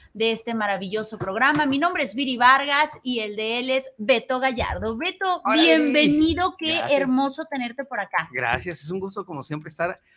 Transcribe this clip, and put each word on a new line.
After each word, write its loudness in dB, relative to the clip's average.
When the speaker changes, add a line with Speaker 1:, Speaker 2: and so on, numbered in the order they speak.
Speaker 1:
de 0
este -6
maravilloso -4
programa. 0
Mi 0
nombre 0
es -4
Viri -2
Vargas 4
y -2
el -6
de -2
él -6
es -2
Beto 2
Gallardo. -2
Beto, -2
Speaker 2:
Hola, 4
Viri. 8
Speaker 1:
bienvenido, 4
qué -2
Speaker 2:
Gracias. -2
Speaker 1:
hermoso 0
tenerte -8
por -8
acá. -4
Speaker 2:
Gracias, -2
es -14
un -4
gusto, -10
como -10
siempre, -10
estar -6